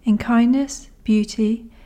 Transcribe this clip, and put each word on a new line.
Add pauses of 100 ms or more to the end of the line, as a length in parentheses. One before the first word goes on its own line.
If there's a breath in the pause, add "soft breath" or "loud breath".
In
kindness, (160)
beauty, (140 loud breath)